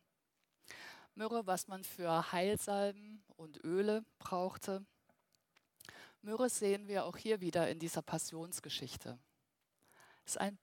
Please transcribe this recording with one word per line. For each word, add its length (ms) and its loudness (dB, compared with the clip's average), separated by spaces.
Myrrhe, 320 -2
was 220 0
man 160 -8
für 480 2
Heilsalben 920 2
und 260 -14
Öle 420 4
brauchte. 640 -2
Myrrhe 260 2
sehen 400 2
wir 160 2
auch 120 -4
hier 240 0
wieder 280 4
in 100 -2
dieser 240 -2
Passionsgeschichte. 1160 -6
Es 120 -6
ist 40 -6
ein 220 0